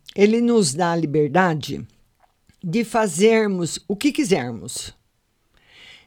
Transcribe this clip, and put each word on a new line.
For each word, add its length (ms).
ele 260
nos 340
dá 180
a 40
liberdade 880
de 220
fazermos 920
o 80
que 160
quisermos. 840